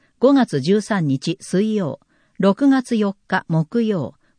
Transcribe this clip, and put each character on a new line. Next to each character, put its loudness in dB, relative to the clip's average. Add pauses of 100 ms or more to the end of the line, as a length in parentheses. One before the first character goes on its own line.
(180)
五 4
月 2
十 2
三 -2
日 -2
水 -2
曜、 -4 (380)
六 2
月 0
四 -2 (100)
日 -4
木 0
曜、 -4 (240)